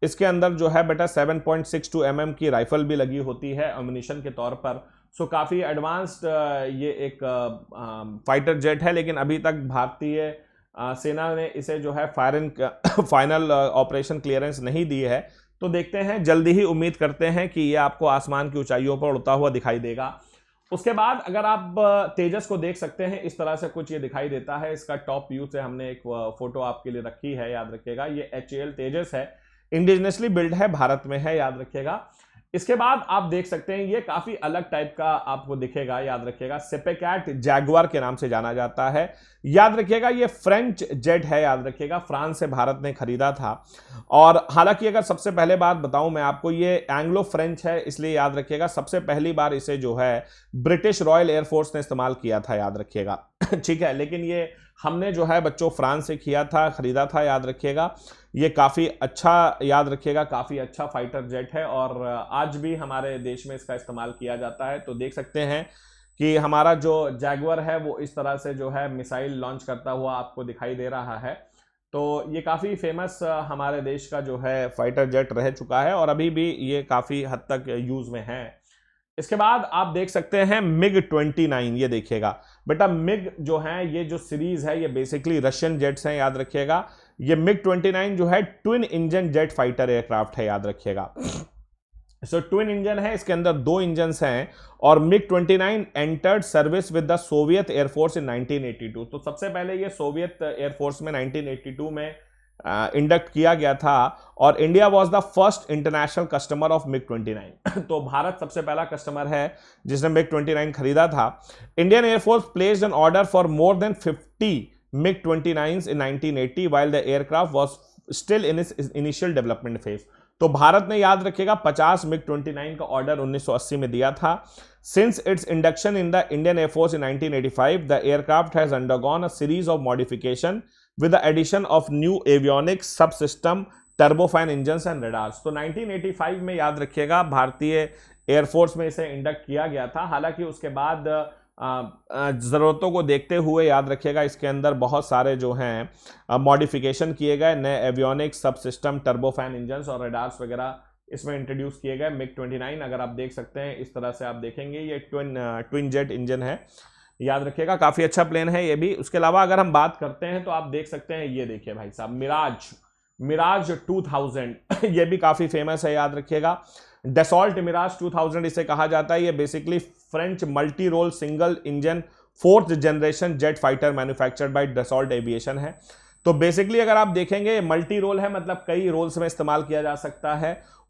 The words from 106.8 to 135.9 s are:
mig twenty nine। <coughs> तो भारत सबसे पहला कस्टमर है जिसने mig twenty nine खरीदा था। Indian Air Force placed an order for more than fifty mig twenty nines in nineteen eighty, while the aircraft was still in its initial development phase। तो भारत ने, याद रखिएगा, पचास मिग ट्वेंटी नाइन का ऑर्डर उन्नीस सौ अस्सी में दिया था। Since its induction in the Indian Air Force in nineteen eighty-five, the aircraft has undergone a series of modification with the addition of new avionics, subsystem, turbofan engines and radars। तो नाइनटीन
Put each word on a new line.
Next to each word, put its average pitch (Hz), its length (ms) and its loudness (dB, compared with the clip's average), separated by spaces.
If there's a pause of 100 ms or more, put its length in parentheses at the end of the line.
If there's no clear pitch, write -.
mig 135 120 -2 (120)
twenty 110 220 -4
nine। 104 440 -8
<coughs> 185 100 -6
तो 151 140 -2
भारत 147 380 -2
सबसे 160 220 -6
पहला 147 220 -4
कस्टमर 143 440 -8
है 143 280 -2 (320)
जिसने 156 340 2
mig 151 120 -4
twenty 151 220 0
nine 151 220 -2
खरीदा 143 300 4
था। 131 340 0 (380)
Indian 202 240 6
Air 226 240 2
Force 220 340 2
placed 202 280 4
an 170 40 -2
order 165 320 6 (100)
for 180 100 6
more 165 340 4
than 208 140 0 (100)
fifty 170 560 -2 (360)
mig 180 200 2 (120)
twenty 160 280 0
nines 160 320 -2
in 147 100 -2
nineteen 139 400 -2
eighty, 131 320 -2
while 147 220 4
the 147 160 0
aircraft 143 480 0
was 139 120 2 (540)
still 202 300 2
in 165 120 0
its 143 340 -8
initial 151 380 -2
development 117 420 -2
phase। 104 240 -8 (380)
तो 165 100 4
भारत 156 400 6
ने, 214 80 0
याद 190 300 4
रखिएगा, 190 280 2
पचास 156 500 2
मिग 156 160 -2
ट्वेंटी 147 300 -6
नाइन 147 240 -8
का 147 100 -8
ऑर्डर 135 320 -2
उन्नीस 135 280 -4
सौ 127 80 0
अस्सी 135 240 -4
में 131 140 -2
दिया 127 200 2
था। 170 340 -2 (520)
Since 214 220 4
its 190 220 0
induction 165 500 2
in 185 200 0
the 180 120 4 (100)
Indian 165 220 2
Air 156 220 2
Force 160 160 4
in 156 60 -2
nineteen 139 320 -2
eighty-five, 139 560 2
the 139 180 2
aircraft 156 520 2
has 156 140 4
undergone 131 520 0
a 170 60 -4 (120)
series 160 260 0
of 160 200 2
modification 127 760 -2 (420)
with 165 100 6
the - 100 4
addition 160 480 2
of 156 100 6 (120)
new 156 200 2 (140)
avionics, 143 760 2
subsystem, 160 640 2 (380)
turbofan 160 460 6
engines 151 360 -2
and 160 180 -4
radars। 110 320 -4 (100)
तो 156 80 -4
नाइनटीन 160 400 -8